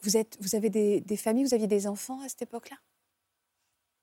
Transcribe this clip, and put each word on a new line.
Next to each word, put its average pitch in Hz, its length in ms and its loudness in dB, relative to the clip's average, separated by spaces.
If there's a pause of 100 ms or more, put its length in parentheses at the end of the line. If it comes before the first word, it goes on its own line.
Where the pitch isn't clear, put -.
Vous 208 160 2
êtes, - 220 -2
vous 196 140 -2
avez 220 160 2
des, 208 300 4
des 208 160 -4
familles, 233 280 2
vous 254 100 2
aviez 214 120 2
des 202 200 2
enfants 226 340 -6
à 269 80 -12
cette - 140 -12
époque-là ? 233 340 -10 (1300)